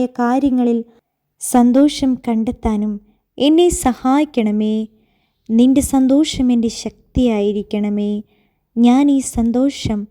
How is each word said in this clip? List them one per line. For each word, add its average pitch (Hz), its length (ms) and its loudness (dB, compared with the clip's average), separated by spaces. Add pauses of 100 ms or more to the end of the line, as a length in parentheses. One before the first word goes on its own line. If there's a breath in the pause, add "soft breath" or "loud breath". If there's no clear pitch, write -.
കാര്യങ്ങളിൽ 247 720 -2 (640 soft breath)
സന്തോഷം 262 720 2
കണ്ടെത്താനും 220 800 -4 (440)
എന്നെ 320 300 4 (100)
സഹായിക്കണമേ. 233 960 -2 (760)
നിന്റെ 254 320 4
സന്തോഷം 269 680 0
എൻ്റെ 233 180 0
ശക്തിയായിരിക്കണമേ. 208 1400 -4 (640)
ഞാൻ 240 360 4
ഈ 277 160 2
സന്തോഷം 233 720 -2 (120)